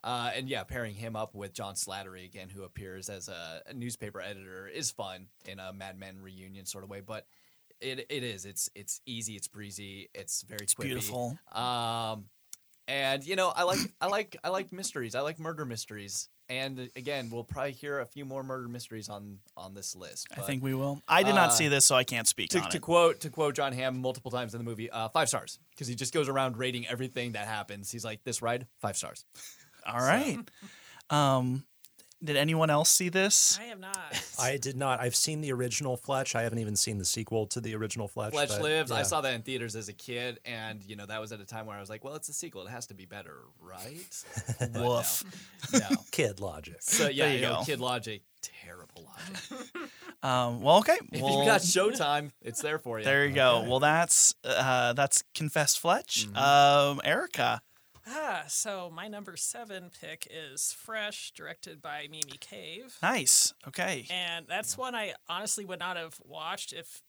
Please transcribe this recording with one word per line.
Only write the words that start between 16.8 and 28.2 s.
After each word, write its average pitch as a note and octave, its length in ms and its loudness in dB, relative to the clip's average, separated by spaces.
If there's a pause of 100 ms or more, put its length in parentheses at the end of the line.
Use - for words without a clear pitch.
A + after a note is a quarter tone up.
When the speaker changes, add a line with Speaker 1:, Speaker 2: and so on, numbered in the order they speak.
Speaker 1:
again, C3 340 -4
we'll A#2 140 -6
probably C#3 280 -4
hear C#3+ 280 -6
a A#2+ 60 -6
few C#3+ 180 -12
more C3+ 200 -8
murder C3 240 -6
mysteries A#2 400 -10
on, G2+ 300 -12 (180)
on F#2+ 180 -14
this G2 220 -10
list. F2 360 -12
Speaker 2:
I - 40 -12
Speaker 1:
But, C3+ 100 -4
Speaker 2:
think C3 160 -2
we C3 120 -2
will. C#3 340 -2
I F3 140 8
did G3 120 6
not F3+ 160 8
Speaker 1:
uh, - 20 8
Speaker 2:
see D#3 160 6
this, C#3 160 6
so C3+ 120 8
I B2+ 80 6
can't A#2 240 0
speak - 220 0
Speaker 1:
to, F3+ 100 4
Speaker 2:
on E3+ 100 -4
Speaker 1:
to F3 60 0
Speaker 2:
it. D#3+ 40 -2
Speaker 1:
quote, E3+ 400 6
to D#3 100 -8
quote D3 240 0
John C#3 180 0
Hamm B2+ 280 -2
multiple B2+ 320 -4
times A#2+ 220 -4
in A#2 40 -8
the A#2+ 60 -6
movie, A2+ 260 -6
uh, A2+ 180 -4
"five D3+ 200 2
stars," - 300 -4 (200)
'cause C3+ 100 -8
he B2 60 -4
just B2 180 -4
goes D3+ 160 2
around C3+ 300 0
rating B2 300 -2
everything B2 440 -4
that G#2 160 -6
happens. G2+ 420 -8
He's A#2 140 -10
like, A2 200 -8